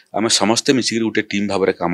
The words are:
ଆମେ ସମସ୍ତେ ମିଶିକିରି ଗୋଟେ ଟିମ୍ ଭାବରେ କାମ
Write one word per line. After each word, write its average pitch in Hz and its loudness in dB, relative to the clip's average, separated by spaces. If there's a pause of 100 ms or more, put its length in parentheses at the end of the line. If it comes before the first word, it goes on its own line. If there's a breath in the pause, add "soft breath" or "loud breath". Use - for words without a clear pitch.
(140 loud breath)
ଆମେ 107 0
ସମସ୍ତେ 113 0
ମିଶିକିରି 113 0
ଗୋଟେ 107 -2
ଟିମ୍ 101 -4
ଭାବରେ 95 0
କାମ 87 -2